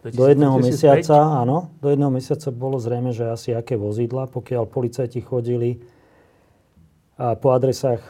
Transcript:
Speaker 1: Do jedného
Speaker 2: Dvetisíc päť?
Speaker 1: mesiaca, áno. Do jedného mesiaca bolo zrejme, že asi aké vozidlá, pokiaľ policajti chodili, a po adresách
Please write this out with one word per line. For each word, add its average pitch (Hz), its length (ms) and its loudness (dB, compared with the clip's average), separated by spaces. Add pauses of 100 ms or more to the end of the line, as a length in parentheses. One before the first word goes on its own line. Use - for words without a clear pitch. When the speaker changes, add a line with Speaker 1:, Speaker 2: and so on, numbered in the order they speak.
Speaker 1:
Do 120 240 2
jedného 139 320 4
Speaker 2:
Dvetisíc 127 240 0
päť? 147 240 6
Speaker 1:
mesiaca, 147 120 6 (260)
áno. 156 340 -2
Do 143 140 0
jedného 139 180 2
mesiaca 131 400 -4
bolo 127 320 -6
zrejme, 120 320 -4
že 117 160 -4
asi 117 240 -6
aké 113 240 -4
vozidlá, 117 480 -4
pokiaľ 120 400 -6
policajti 120 560 -6
chodili, 120 560 -2 (1400)
a 117 160 -2
po 131 160 2
adresách 127 580 0